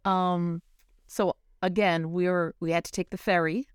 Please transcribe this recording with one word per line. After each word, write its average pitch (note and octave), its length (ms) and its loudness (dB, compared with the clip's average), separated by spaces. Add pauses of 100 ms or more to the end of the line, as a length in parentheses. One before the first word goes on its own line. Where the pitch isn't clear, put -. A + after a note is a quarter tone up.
um, F3+ 560 0 (460)
so F#3+ 280 0 (280)
again, F3 480 0
we F3+ 180 0
were, F3 300 0
we E3 120 -2
had E3+ 140 0
to - 60 -14
take - 180 -4
the F#3 80 -8
ferry. F3 580 0